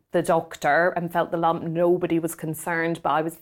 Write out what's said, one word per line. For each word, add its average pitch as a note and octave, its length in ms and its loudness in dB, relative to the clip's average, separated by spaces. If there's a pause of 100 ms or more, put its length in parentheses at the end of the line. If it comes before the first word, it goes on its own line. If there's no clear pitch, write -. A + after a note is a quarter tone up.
(120)
the F3 100 2
doctor E3 720 2
and E3+ 160 -4
felt E3+ 200 -2
the F3 40 -2
lump, E3 280 0
nobody E3+ 560 2
was E3 160 -4
concerned, E3 640 -4
but - 80 0
I D3+ 120 2
was E3 200 -6